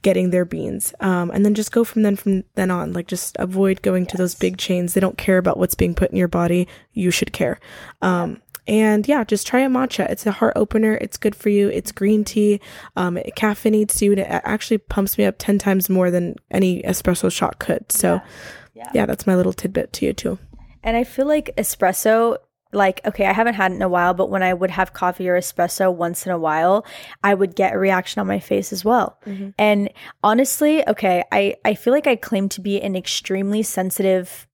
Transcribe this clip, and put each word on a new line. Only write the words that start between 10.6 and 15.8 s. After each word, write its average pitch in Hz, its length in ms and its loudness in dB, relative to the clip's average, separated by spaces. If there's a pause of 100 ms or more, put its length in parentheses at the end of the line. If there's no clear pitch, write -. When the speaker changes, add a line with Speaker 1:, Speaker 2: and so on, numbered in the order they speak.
Speaker 1:
It's - 160 -10
good 208 180 -2
for - 140 -2
you. 202 200 4
It's - 220 -6
green 208 320 2
tea. 208 360 2 (360)
Um, 180 200 -2
it - 200 -8
caffeinates 214 680 0
you, 202 120 4
and 196 80 2
it - 60 -4
a-, - 200 -4
actually 214 320 0
pumps - 400 -2
me 208 60 4
up 190 120 0
ten 202 220 0
times 190 280 0